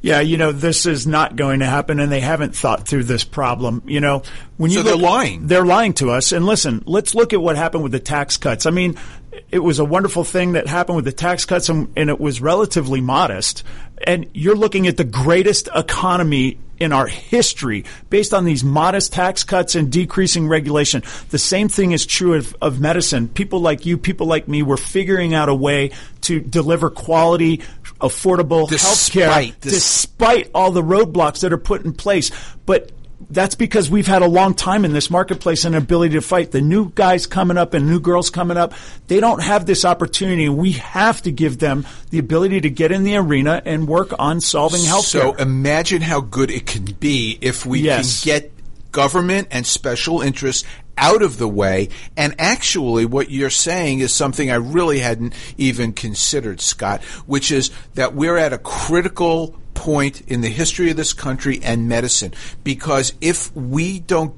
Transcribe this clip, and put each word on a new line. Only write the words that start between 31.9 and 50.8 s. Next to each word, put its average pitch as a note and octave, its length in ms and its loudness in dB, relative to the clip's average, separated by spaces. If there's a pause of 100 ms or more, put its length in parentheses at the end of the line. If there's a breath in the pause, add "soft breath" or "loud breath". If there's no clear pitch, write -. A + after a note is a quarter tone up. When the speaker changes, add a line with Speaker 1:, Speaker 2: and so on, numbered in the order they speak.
Speaker 1:
place. G3 360 0 (360 loud breath)
But - 260 2 (380)
that's F#3 260 0
because G#3 340 0
we've G3 160 2
had F#3+ 160 4
a F3+ 60 6
long F3+ 260 4
time G3 300 0
in D#3+ 80 2
this D3 180 0
marketplace F3+ 540 0
and E3+ 100 0
ability D#3+ 420 2
to D3+ 60 2
fight. F3 300 0
The C3+ 100 2
new F3+ 320 2
guys F#3 320 4
coming F3+ 320 0
up E3+ 160 0
and D3 140 2
new E3 140 2
girls F3 280 2
coming F3 280 -2
up, E3+ 160 0 (340 loud breath)
they F#3+ 140 4
don't F3 200 2
have F#3+ 240 0
this F#3+ 200 2
opportunity. E3+ 640 0
We D#3+ 240 2
have G3 500 0
to F3 80 -2
give C#3 260 0
them C#3+ 300 0 (240 loud breath)
the E3 80 0
ability E3+ 420 2
to D3+ 80 2
get D#3 220 2
in F#3+ 120 2
the G3+ 120 2
arena D3+ 500 2
and D#3+ 220 -2
work F3 320 0
on D#3 220 0
solving D#3+ 400 0
healthcare. F3 220 2
Speaker 2:
So C3+ 320 2
imagine C#3 640 0
how D#3+ 200 0
good C3 300 -2
it A#2+ 160 -6
can G2+ 160 -6
be A2+ 580 -2
if B2+ 240 -2
we B2+ 140 -2
Speaker 1:
Yes. C3+ 440 0
Speaker 2:
can - 20 -2 (160)
get - 100 -16 (400)
government F3+ 580 0
and B2+ 160 -4
special D3 560 -2
interests C3+ 440 -2 (320 loud breath)